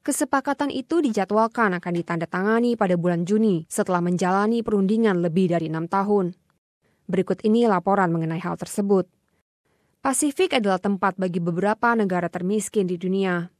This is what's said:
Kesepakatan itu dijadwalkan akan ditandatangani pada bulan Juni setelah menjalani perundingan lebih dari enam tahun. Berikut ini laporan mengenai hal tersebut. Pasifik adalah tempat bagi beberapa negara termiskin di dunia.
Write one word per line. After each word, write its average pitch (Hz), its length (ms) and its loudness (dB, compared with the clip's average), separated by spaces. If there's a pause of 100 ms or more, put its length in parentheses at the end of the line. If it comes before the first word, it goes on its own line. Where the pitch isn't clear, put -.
Kesepakatan 285 720 -2
itu 311 320 -2
dijadwalkan 214 720 0
akan 175 160 -6
ditandatangani 190 800 -2
pada 190 240 0
bulan 170 320 0
Juni 202 400 2
setelah 190 320 -2
menjalani 190 640 0
perundingan 202 560 2
lebih 175 320 2
dari 165 160 -2
enam 160 160 -4
tahun. 196 480 0 (720)
Berikut 185 400 -2
ini 226 240 4
laporan 196 400 2
mengenai 165 320 -2
hal 175 160 -6
tersebut. 196 480 0 (960)
Pasifik 294 560 0
adalah 196 240 0
tempat 196 400 -2
bagi 180 160 -2
beberapa 185 560 0
negara 185 400 0
termiskin 196 560 -2
di 180 80 -4
dunia. 180 640 -2